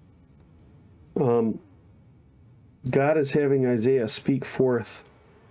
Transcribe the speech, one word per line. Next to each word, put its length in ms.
Um, 380
God 260
is 160
having 340
Isaiah 420
speak 360
forth 600